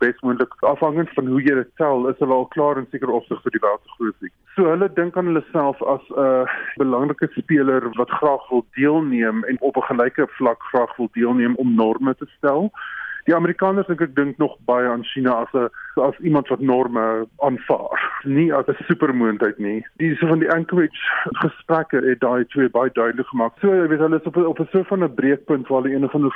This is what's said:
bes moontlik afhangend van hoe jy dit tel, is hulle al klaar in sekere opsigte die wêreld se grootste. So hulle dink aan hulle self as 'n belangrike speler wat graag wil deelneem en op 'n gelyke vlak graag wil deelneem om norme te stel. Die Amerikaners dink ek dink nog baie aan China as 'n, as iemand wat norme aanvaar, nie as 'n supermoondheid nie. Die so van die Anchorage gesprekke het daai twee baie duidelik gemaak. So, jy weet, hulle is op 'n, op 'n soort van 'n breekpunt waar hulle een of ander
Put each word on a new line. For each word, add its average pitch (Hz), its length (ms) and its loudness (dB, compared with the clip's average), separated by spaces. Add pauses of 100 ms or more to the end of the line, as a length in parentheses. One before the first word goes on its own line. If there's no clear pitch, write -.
bes 120 160 0
moontlik 123 320 0 (220)
afhangend 156 420 0
van 131 160 -2
hoe 135 80 2
jy 139 220 2
dit - 180 -10
tel, 135 320 2
is - 80 -4
hulle 131 160 2
al 127 160 0
klaar 147 320 0
in - 80 -18
sekere 123 240 -2
opsigte - 400 -6
die 107 80 -2
wêreld 104 240 0
se - 80 -20
grootste. 107 360 -8 (280)
So 175 80 4
hulle 175 320 2
dink 170 160 -2
aan 180 160 0
hulle 147 140 -2 (100)
self 139 240 0 (160)
as - 160 -10
'n 131 320 2 (400)
belangrike 139 560 0
speler 131 560 2
wat 123 240 -2
graag 143 320 0
wil 123 140 2 (100)
deelneem 131 720 2
en 127 160 -2
op 135 160 0
'n - 80 -2
gelyke 127 480 0
vlak 120 320 0
graag 120 320 0
wil 113 160 -2
deelneem 120 400 2
om 127 180 2
norme 113 400 2
te - 220 -14
stel. 151 320 0 (600)
Die 165 80 6
Amerikaners 185 500 0
dink 160 140 -2
ek 147 160 -2
dink 143 220 0
nog 151 260 0
baie 123 240 2
aan 120 160 -4
China 123 400 0
as - 80 -12
'n, 123 160 2 (320)
as 135 240 2
iemand 147 240 2
wat 117 120 -2
norme 120 680 0 (100)
aanvaar, - 600 -2 (240)
nie 143 280 2
as 135 140 0
'n - 220 -4
supermoondheid 117 720 0
nie. 107 260 -6 (140)
Die 160 180 0
so 170 100 0
van 160 140 2
die 156 100 0
Anchorage 165 460 0 (480)
gesprekke 160 560 -2
het 127 200 0
daai 123 280 0
twee 131 200 0
baie 127 220 0
duidelik 120 360 -2
gemaak. 117 340 -2
So, 202 80 2
jy 180 200 4
weet, 151 120 0
hulle 160 160 2
is 156 100 -4
op 156 100 -6
'n, 175 100 4
op 160 120 -2
'n 160 140 -4
soort 190 160 0
van 185 160 0
'n 135 100 -2
breekpunt 139 540 0
waar 131 140 2
hulle 135 120 -2
een 139 100 0
of 131 100 -2
ander 143 220 2